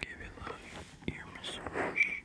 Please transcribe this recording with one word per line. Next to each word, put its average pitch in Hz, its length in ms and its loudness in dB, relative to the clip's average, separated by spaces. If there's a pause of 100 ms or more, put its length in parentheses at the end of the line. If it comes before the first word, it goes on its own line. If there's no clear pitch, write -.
give - 180 -6
you - 100 -6
a - 120 -8
little - 160 -4 (500)
ear - 180 0 (100)
massage. - 880 4